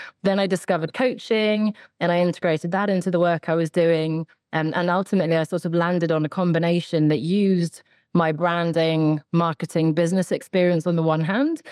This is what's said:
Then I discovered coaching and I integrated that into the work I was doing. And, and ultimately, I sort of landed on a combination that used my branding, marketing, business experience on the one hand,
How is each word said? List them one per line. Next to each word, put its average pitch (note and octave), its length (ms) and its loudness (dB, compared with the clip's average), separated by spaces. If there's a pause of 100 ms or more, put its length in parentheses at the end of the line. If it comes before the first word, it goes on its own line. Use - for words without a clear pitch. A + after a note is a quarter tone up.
(220)
Then F#3+ 160 0
I G3 80 0
discovered E3+ 480 -2
coaching G#3+ 800 0 (260)
and F3 120 0
I F3 80 2
integrated E3+ 540 0
that G3+ 180 0
into F#3 180 0
the F3 100 2
work E3+ 300 0
I D#3+ 60 0
was E3 160 0
doing. D#3+ 560 0 (260)
And, D#3 220 -2
and F3 160 0
ultimately, F3+ 440 0
I D#3+ 80 2
sort E3+ 220 -4
of E3 80 -4
landed E3+ 380 0
on D#3 120 0
a D3+ 60 -2
combination E3+ 800 0
that D3+ 140 2
used F#3 600 0 (320)
my E3 180 2
branding, D#3+ 880 0 (100)
marketing, E3 600 0
business F3 400 0
experience F3+ 520 0
on F3 120 0
the E3 60 0
one D#3+ 180 0
hand, B3+ 400 -2 (100)